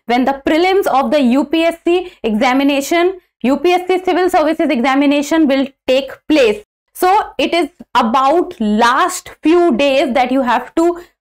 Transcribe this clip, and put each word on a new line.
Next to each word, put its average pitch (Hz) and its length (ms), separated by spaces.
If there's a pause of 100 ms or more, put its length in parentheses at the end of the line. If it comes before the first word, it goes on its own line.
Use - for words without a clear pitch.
when 240 180
the 269 200
prelims 370 400
of 254 260
the 294 100
U 262 240
P 320 180
S 330 220
C 359 260 (120)
examination, 277 1000 (200)
U 254 140
P 349 160
S 359 160
C 370 160
Civil 359 260
Services 320 400
Examination 285 760
will 269 180 (220)
take 262 240 (160)
place. 254 340 (320)
So 370 440
it 285 160
is 339 160 (260)
about 269 640
last 233 680 (120)
few 339 360
days 277 360
that 247 160
you 262 120
have 247 340
to 339 260 (200)